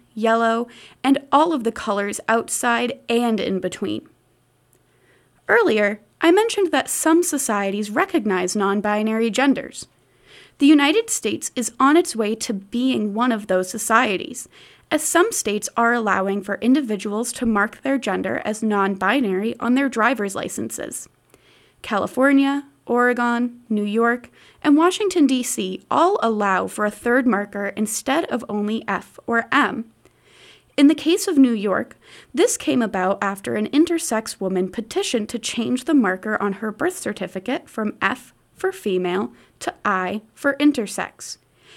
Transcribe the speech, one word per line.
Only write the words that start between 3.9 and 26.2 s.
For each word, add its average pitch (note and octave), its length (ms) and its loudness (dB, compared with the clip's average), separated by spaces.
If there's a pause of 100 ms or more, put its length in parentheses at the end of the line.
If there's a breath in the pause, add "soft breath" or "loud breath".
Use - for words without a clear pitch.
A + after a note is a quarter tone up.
Earlier, G#3+ 540 2 (180)
I E4 120 4
mentioned G4+ 400 2
that - 180 0
some E4 340 2
societies G#3 680 -2
recognize G#3 680 0
non-binary G#3+ 760 0
genders. - 580 -2 (680 soft breath)
The C#4+ 100 4
United D#4 420 6
States - 460 -6
is A#3+ 240 -4
on C#4 160 6
its F4 220 2
way G#3+ 180 0
to A3 180 -6
being A3 600 -2
one A3+ 180 0
of G#3+ 160 -4
those F#3 220 0
societies, A3+ 800 -2 (420 soft breath)
as D4+ 100 0
some F#4+ 300 2
states - 460 -4
are A#3 160 4
allowing G3 500 0
for G3+ 120 -4
individuals A3 800 0
to - 120 -4
mark G#3+ 360 0
their C4+ 160 0
gender F#3+ 460 -4
as G#3+ 180 -4
non-binary G3+ 1000 0
on A#3+ 160 0
their C#4 120 2
driver's A3 480 0
licenses. - 720 -8 (720 soft breath)
California, C#4 840 2 (220)
Oregon, A#3+ 840 0
New G#3 140 -2
York, A#3 480 0 (320 soft breath)
and D4 120 6
Washington, F4 520 4
D B3+ 160 2
C F#3+ 480 -6
all E4+ 320 2